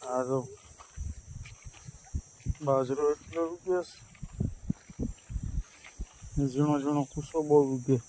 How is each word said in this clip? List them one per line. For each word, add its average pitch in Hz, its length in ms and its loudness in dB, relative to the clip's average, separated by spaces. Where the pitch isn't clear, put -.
આ 127 180 2
જો 131 100 2
બાજરો 135 460 4
એટલો - 280 -4
ઉગ્યો 180 340 0
છે. - 80 -10
ઝીણો 147 320 2
ઝીણો 147 200 2
કુસો 151 260 -6
બહુ 147 80 8
ઉગ્યો. 127 320 2